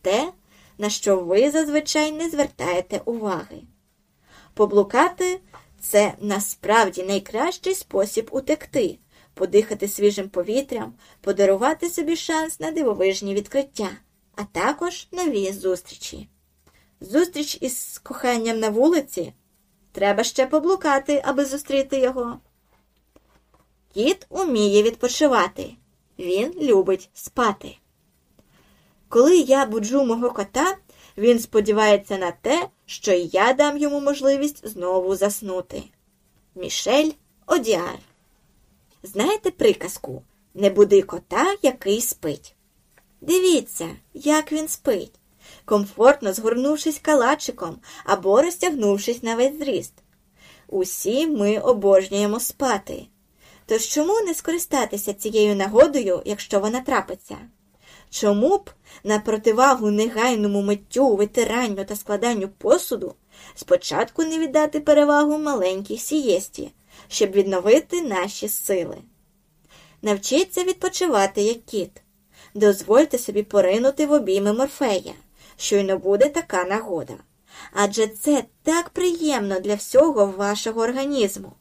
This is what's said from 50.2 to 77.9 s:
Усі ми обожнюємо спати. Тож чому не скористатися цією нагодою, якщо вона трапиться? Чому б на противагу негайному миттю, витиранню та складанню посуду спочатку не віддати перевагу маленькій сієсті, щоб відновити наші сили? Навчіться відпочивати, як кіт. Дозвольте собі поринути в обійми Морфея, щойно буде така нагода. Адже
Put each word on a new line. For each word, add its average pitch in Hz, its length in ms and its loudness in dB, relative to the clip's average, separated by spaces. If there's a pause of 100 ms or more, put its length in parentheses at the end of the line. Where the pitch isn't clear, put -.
Усі 202 580 -2
ми 214 320 0
обожнюємо 202 840 2
спати. - 640 -4 (600)
Тож 220 180 -2
чому 359 340 0
не 349 140 -2
скористатися 240 800 -4
цією 208 420 2
нагодою, 214 680 4
якщо 202 360 -2
вона 226 200 -2
трапиться? 208 560 -4 (760)
Чому 214 460 2
б 392 140 -6 (340)
на 208 140 2
противагу 220 720 2
негайному 214 720 0
миттю, 208 540 0
витиранню 220 680 -2
та 208 120 -10
складанню 208 520 -4
посуду 233 640 -2 (400)
спочатку 180 720 -2
не 320 140 -4
віддати 302 420 0
перевагу 294 580 4
маленькій 208 600 -2
сієсті, 240 720 -4 (380)
щоб 202 220 0
відновити 202 720 2
наші 208 460 -4
сили? 180 480 -4 (1080)
Навчіться 262 640 0
відпочивати, 339 800 0
як 233 220 -2
кіт. - 380 -8 (520)
Дозвольте 214 640 4
собі 208 240 -4
поринути 220 640 2
в 285 60 2
обійми 202 400 2
Морфея, 240 640 -2 (420)
щойно 196 420 0
буде 202 300 2
така 294 360 -4
нагода. 180 500 -6 (580)
Адже 202 340 0